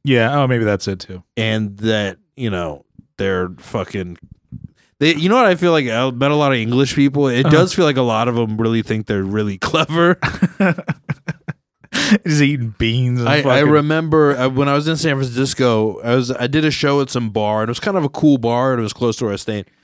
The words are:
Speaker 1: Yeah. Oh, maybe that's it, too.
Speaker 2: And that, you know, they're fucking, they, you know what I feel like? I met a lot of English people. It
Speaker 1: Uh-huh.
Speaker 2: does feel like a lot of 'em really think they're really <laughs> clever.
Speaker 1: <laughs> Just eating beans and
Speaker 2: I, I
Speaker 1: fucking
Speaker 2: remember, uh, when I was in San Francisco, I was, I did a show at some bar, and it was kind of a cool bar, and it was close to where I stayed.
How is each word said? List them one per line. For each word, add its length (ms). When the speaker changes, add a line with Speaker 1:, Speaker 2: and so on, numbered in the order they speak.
Speaker 1:
Yeah. 380
Oh, 80
maybe 160
that's 240
it, 100
too. 240
Speaker 2:
And 420
that, 380
you 140
know, 340
they're 300
fucking, 580
they, 160
you 120
know 60
what 120
I 100
feel 160
like? 160
I 240
met 180
a 60
lot 160
of 60
English 360
people. 320
It 200
Speaker 1:
Uh-huh. 100
Speaker 2:
does 180
feel 100
like 120
a 60
lot 260
of 100
'em 200
really 240
think 240
they're 180
really 340
<laughs> 120
clever. 500
Speaker 1:
<laughs> 0
Just 160
eating 360
beans 420
and 80
Speaker 2:
I, 100
I 40
Speaker 1:
fucking 280
Speaker 2:
remember, 680
uh, 140
when 180
I 60
was 140
in 100
San 180
Francisco, 840
I 120
was, 160
I 160
did 200
a 40
show 300
at 100
some 200
bar, 320
and 60
it 20
was 100
kind 160
of 80
a 60
cool 280
bar, 340
and 80
it 20
was 100
close 240
to 80
where 80
I 40
stayed. 300